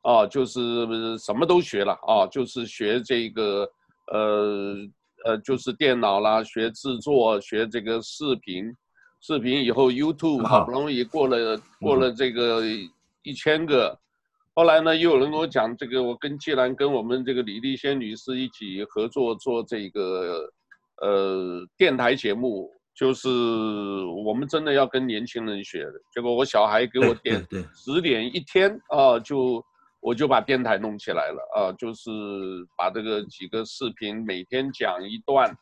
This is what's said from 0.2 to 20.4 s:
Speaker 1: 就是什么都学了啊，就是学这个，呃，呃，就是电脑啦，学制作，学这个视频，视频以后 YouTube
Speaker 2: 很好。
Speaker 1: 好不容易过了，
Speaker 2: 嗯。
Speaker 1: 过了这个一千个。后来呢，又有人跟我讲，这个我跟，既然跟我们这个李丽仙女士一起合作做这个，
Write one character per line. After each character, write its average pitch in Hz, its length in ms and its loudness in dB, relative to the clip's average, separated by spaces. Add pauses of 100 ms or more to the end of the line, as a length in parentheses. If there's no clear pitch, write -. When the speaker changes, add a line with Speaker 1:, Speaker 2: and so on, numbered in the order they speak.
Speaker 1:
就 131 200 0
是 113 720 -2
什 - 120 -10
么 120 140 2
都 175 160 4
学 101 240 -2
了 101 80 0 (140)
啊， 104 220 4
就 131 180 -2
是 117 200 -8
学 110 360 -2
这 117 260 -2
个， 101 400 -2 (420)
呃， 104 680 0 (500)
呃， 113 180 0
就 131 140 -2
是 127 160 -6
电 131 260 2
脑 101 200 2
啦， 107 220 4
学 110 280 -4
制 123 300 -6
作， 113 380 4
学 110 300 -2
这 113 140 -6
个 113 180 -2
视 135 360 -4
频， 104 380 -10 (460)
视 151 180 -4
频 127 240 0
以 120 80 0
后 127 200 4
YouTube 147 480 0
Speaker 2:
很 110 80 -2
好。 107 140 6
Speaker 1:
好 - 40 0
不 120 80 -6
容 143 180 -2
易 123 140 0
过 139 240 2
了， 117 260 2
Speaker 2:
嗯。 110 80 -8 (180)
Speaker 1:
过 139 160 4
了 131 140 4
这 123 220 -2
个 117 300 2 (600)
一 147 80 -10
千 156 320 0
个。 131 320 2 (560)
后 165 120 6
来 160 160 8
呢， 160 160 4
又 170 140 4
有 143 80 6
人 139 120 4
跟 151 80 -4
我 165 80 0
讲， 117 300 0
这 135 100 -10
个 127 160 -2
我 120 140 -2
跟， 147 220 -6
既 156 120 -8
然 131 240 2
跟 143 180 0
我 120 100 0
们 123 220 -2
这 127 100 -2
个 123 80 0
李 107 180 -6
丽 135 160 -4
仙 139 220 -2
女 110 180 -6
士 127 200 -8
一 127 120 -4
起 101 360 -10
合 107 220 -4
作 120 300 -2
做 117 260 -4
这 104 280 -8
个， 92 640 -4 (480)